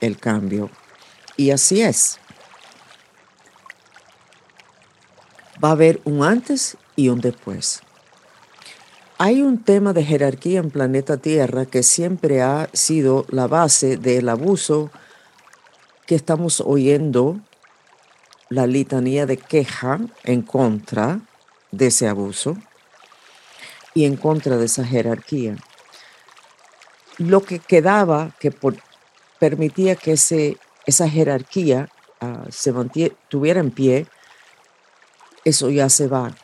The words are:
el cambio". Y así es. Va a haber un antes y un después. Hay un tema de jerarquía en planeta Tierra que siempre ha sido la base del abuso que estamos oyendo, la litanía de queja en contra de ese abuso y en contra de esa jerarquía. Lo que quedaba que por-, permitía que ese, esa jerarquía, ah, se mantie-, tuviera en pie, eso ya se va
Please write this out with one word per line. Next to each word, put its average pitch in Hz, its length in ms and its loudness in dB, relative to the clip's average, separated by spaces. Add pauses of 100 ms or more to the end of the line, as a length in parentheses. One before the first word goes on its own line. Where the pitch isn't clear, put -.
el 107 160 -2
cambio". 101 540 -4 (640)
Y 139 140 2
así 160 320 2
es. - 360 0 (3500)
Va 151 60 4
a 160 40 4
haber 160 320 4
un 147 200 0
antes 240 540 -2 (180)
y 131 140 2
un 123 100 0
después. - 640 -6 (1400)
Hay 220 220 2
un 262 220 0
tema 202 300 2
de 170 100 2
jerarquía 147 560 0
en 160 140 -4
planeta 135 440 -2
Tierra 135 480 0
que 127 200 -2
siempre 160 580 0
ha 143 300 -2
sido 135 560 2
la 131 180 -2
base 139 500 2
del 123 320 0
abuso 151 640 -2 (1160)
que 165 100 2
estamos 160 440 -2
oyendo, 143 800 0 (1080)
la 127 180 0
litanía 131 580 0
de 135 120 -2
queja 139 640 -2 (240)
en 123 180 0
contra 113 800 -2 (500)
de 113 160 0
ese 117 220 0
abuso 101 480 -6 (1400)
y 151 120 2
en 139 100 0
contra 147 400 0
de 117 80 0
esa 117 200 -2
jerarquía. 117 720 -4 (1600)
Lo 190 260 2
que 175 160 -10
quedaba 165 800 2
que 143 100 -2
por-, - 320 -4 (560)
permitía 156 560 0
que 165 200 -2
ese, 151 440 0 (260)
esa 160 240 0
jerarquía, 143 800 0 (320)
ah, 120 300 -10
se - 220 -4
mantie-, 123 440 -4 (120)
tuviera 156 320 0
en 143 100 -2
pie, 131 380 0 (1400)
eso 147 260 0
ya 143 180 2
se 139 200 2
va 123 360 -4